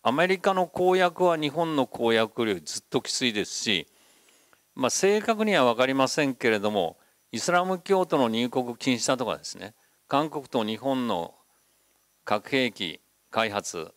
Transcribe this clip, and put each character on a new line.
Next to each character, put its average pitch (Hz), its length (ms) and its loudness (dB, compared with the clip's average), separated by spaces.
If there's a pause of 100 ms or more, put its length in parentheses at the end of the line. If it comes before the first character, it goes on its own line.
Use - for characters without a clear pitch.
ア 113 80 2
メ 156 160 2
リ 185 120 0
カ 190 160 0
の 185 120 0
公 185 300 2
約 180 260 2
は 170 140 4
日 147 160 -4
本 160 240 -2
の 131 100 2
公 117 280 0
約 113 320 0
よ 101 80 0
り 85 80 -8
ず - 180 -10
っ - 80 -20
と - 140 -2
き - 100 -8
つ 131 140 -2
い 110 80 0
で 101 100 0
す - 80 -8 (100)
し、 92 240 0 (880)
ま 127 120 -2
あ、 - 40 2
正 208 300 2
確 220 240 -2
に 214 100 2
は 143 100 6
分 117 120 4
か 127 80 4
り 131 80 0
ま 131 160 2
せ 151 160 0
ん 135 100 0
け - 140 0
れ 110 100 4
ど 104 120 0
も、 92 260 -2 (340)
イ 117 80 -8
ス 175 140 -2
ラ 180 100 4
ム 185 160 -2
教 185 280 0
徒 165 100 0
の 120 140 4
入 117 180 -2
国 120 300 -4
禁 131 160 0
止 113 120 -2
だ 131 120 2
と 120 80 -4
か 87 100 -2
で - 80 -16
す - 140 -14
ね、 98 160 -14 (340)
韓 147 220 0
国 147 140 -8
と 117 200 -2
日 110 140 -4
本 127 280 -2
の 87 280 -4 (920)
核 107 240 -2
兵 127 240 0
器 - 280 -8 (300)
開 113 200 0
発 95 460 -6